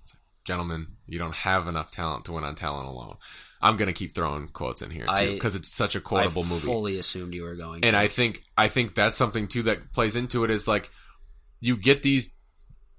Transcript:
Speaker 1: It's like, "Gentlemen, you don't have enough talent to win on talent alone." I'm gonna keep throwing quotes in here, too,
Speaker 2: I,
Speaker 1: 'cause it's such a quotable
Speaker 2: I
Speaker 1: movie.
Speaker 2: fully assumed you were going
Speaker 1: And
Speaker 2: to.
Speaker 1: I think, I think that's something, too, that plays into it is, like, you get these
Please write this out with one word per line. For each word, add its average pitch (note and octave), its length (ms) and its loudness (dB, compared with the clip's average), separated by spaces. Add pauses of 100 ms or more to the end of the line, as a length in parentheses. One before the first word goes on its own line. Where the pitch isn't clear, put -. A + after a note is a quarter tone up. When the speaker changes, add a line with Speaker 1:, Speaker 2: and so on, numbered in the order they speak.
Speaker 1:
It's - 100 -20
like, - 80 -20 (240)
"Gentlemen, E2+ 440 -4 (180)
you E2+ 120 -10
don't E2 160 -6
have F#2 340 0
enough D#2+ 220 -4
talent D#2+ 360 -6
to E2+ 80 -8
win D#2 100 -6
on D2 100 -8
talent C#2+ 320 -8
alone." B1 300 -14 (460)
I'm G#2 160 4
gonna F#2+ 160 0
keep F2 200 -8
throwing D2 340 -4
quotes - 340 -6
in - 80 -8
here, - 160 -8
too, - 40 0
Speaker 2:
I, G2+ 280 0
Speaker 1:
'cause G2+ 180 0
it's E2+ 180 4
such G#2 220 4
a F#2 60 -6
quotable F#2 420 0
Speaker 2:
I F2 40 -2
Speaker 1:
movie. E2 180 0
Speaker 2:
fully G#2 320 -2
assumed F2+ 340 -4
you F2 120 -8
were F2 120 -10
going E2+ 260 -8
Speaker 1:
And A#2 120 4
Speaker 2:
to. G2+ 40 6
Speaker 1:
I G#2 100 4
think, A#2+ 340 -2 (160)
I G#2+ 100 6
think A#2 260 -2
that's G#2+ 220 4
something, A2 320 2
too, A#2+ 140 -2
that A2 320 0
plays A2+ 220 2
into A#2+ 280 0
it A2 60 2
is, G#2+ 180 4
like, G#2 220 2 (680)
you A#2 180 2
get C3+ 240 4
these C#3 320 2 (640)